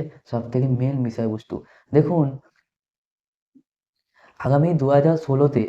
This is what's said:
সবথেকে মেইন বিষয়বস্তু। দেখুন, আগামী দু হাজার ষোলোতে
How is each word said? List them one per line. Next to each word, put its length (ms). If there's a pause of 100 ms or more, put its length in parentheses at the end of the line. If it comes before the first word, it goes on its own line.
(260)
সবথেকে 420
মেইন 360
বিষয়বস্তু। 520 (360)
দেখুন, 360 (2000)
আগামী 340
দু 160
হাজার 280
ষোলোতে 520